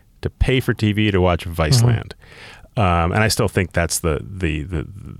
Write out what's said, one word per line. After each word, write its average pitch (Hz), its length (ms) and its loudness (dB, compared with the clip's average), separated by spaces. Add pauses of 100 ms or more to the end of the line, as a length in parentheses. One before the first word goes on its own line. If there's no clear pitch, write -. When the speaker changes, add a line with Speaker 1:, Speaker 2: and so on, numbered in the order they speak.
(200)
Speaker 1:
to - 80 -4
pay 131 320 0
for 127 140 0
T 104 180 2
V 107 180 2
to 92 120 2
watch 90 240 2
Viceland." 107 640 2 (640)
Speaker 2:
Mm-hmm. 117 40 0
Speaker 1:
Um, 87 320 2
and 107 120 2
I 110 40 2
still 104 200 0
think 92 240 -2
that's - 280 -2
the, 76 220 0
the, 76 420 -4
the, 78 220 -6 (340)